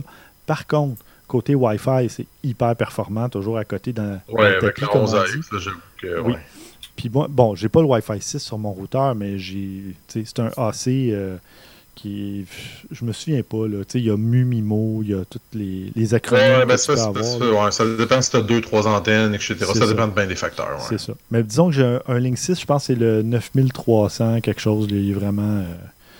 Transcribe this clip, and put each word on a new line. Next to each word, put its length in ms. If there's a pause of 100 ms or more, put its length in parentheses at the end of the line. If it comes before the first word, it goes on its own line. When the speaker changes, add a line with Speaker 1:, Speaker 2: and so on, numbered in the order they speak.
(480)
Speaker 1:
Par 180
contre, 360 (260)
côté 260
Wi-Fi, 560
c'est 160 (180)
hyper 320
performant, 540
toujours 300
à 40
côté 300
dans, 340
dans 80
Speaker 2:
Ouais, 140
Speaker 1:
le 80
Speaker 2:
avec 40 (140)
Speaker 1:
tapis, 60
Speaker 2:
le 60
Speaker 1:
comme 140
on 20
Speaker 2:
onze 120
A 120
X, 60
Speaker 1:
dit. 80 (100)
Speaker 2:
là, 80
j'avoue 180 (240)
que, 200
Speaker 1:
Oui. 120
Speaker 2:
ouais. 60 (560)
Speaker 1:
Puis 180
moi, 160
bon, 240
j'ai 160
pas 120
le 60
Wi-Fi 340
six 180
sur 180
mon 140
routeur, 420
mais 240
j'ai, 580 (120)
tu 120
sais, 60
c'est 160
un 160
A 160
C, 380
euh, 260 (580)
qui 440
est, 60 (460)
je 140
me 80
souviens 300
pas, 240
là. 180
Tu 80
sais, 60
il 60
y 40
a 80
Mu, 280
Mimo, 580
il 80
y 20
a 160
toutes 120 (120)
les, 420
les 200
acronymes 280
Speaker 2:
Ouais, 200
Speaker 1:
que 40
Speaker 2:
ben 80
Speaker 1:
tu 60
Speaker 2:
ça, 120
Speaker 1:
peux 40
Speaker 2:
c'est 60
Speaker 1:
avoir, 100
Speaker 2:
parce 200
Speaker 1:
là. 120
Speaker 2:
que, 200
ouais, 60
ça 140
dépend 360
si 100
t'as 100
deux, 200
trois 260
antennes, 480
et 40
cetera. 340
Speaker 1:
C'est 60
Speaker 2:
Ça 60
Speaker 1:
ça. 60
Speaker 2:
dépend 160
de 60
bien 120
des 100
facteurs, 360
ouais. 180
Speaker 1:
C'est 100
ça. 140 (160)
Mais 140
disons 240
que 80
j'ai 80
un, 240
un 120
Link 200
six, 200
je 60
pense 160
que 120
c'est 60
le 220
neuf 320
mille 180
trois 380
cents 320
quelque 180
chose, 300
là, 80
il 140
est 20
vraiment, 300
euh... 220 (540)